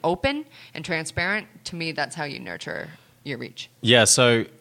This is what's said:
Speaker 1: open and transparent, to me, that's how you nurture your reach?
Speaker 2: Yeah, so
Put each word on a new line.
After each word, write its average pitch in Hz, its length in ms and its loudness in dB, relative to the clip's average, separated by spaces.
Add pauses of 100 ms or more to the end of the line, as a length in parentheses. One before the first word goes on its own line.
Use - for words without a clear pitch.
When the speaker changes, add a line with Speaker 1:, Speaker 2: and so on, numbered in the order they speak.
Speaker 1:
open 269 420 -2 (300)
and 165 100 -10
transparent, 180 600 -4 (180)
to - 120 -12
me, 165 160 -6
that's 147 240 -6
how 156 80 -6
you 139 160 -10
nurture - 480 -10 (380)
your 135 120 -8
reach? - 300 -14 (120)
Speaker 2:
Yeah, 117 240 8
so 120 400 4 (160)